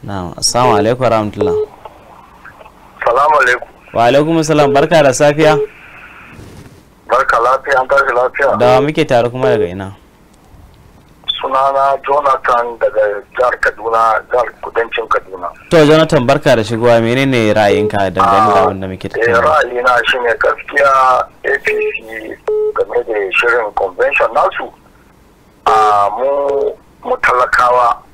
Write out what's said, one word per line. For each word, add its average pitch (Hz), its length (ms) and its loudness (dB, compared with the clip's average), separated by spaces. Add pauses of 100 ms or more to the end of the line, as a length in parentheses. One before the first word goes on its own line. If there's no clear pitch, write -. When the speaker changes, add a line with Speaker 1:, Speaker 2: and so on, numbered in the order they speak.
Speaker 1:
Na'am, 92 340 -8
assalamu 113 420 2
alaikum 123 240 0
warahmatullah. 107 520 0 (1500)
Speaker 2:
Salamu 139 400 2
alaikum. 123 240 -2 (260)
Speaker 1:
Wa 113 140 0
alaikum 151 320 2
assalam, 147 340 2
barka 156 300 4
da 135 80 4
safiya. 151 480 2 (1500)
Speaker 2:
Barka 127 320 0
lafiya, 131 420 0
an 131 60 -4
tashi 135 280 2
lafiya. 123 440 0
Speaker 1:
Da 123 200 4
wa - 20 2
muke 151 260 0
tare 120 220 2
kuma 131 200 -2
daga 107 180 2
ina? 95 280 -10 (1400)
Speaker 2:
Sunana 135 640 0
Jonathan 127 760 -2
daga 107 240 0 (320)
jihar 123 240 0
Kaduna, 113 600 -2 (120)
jihar 117 160 0 (160)
Kudancin 117 440 -6
Kaduna. 92 440 -6 (180)
Speaker 1:
To, 160 160 4
Jonathan, 156 400 2
barka 139 300 2
da 113 80 -2
shigowa. 117 380 2
Menene 120 520 0
ra'ayinka 104 580 0
dangane 107 420 2
da - 20 2
Speaker 2:
Ah, 98 120 2
Speaker 1:
abin 98 140 -4
da 95 60 -8
muke 92 180 -12
Speaker 2:
eh, 98 40 -8
Speaker 1:
tattaunawa? 123 540 0
Speaker 2:
ra'ayina 123 300 -2 (120)
shine 120 300 -2
gaskiya - 560 0 (520)
A 135 160 -2
P - 80 -6 (240)
C - 440 -12 (400)
game - 280 -2
da 104 280 -4
shirin 117 440 -2
convention 98 560 -2
nasu. 165 400 -4 (960)
Ah, 104 460 2
mu, 139 640 -2 (280)
mu 247 140 -4
talakawa 123 840 0 (100)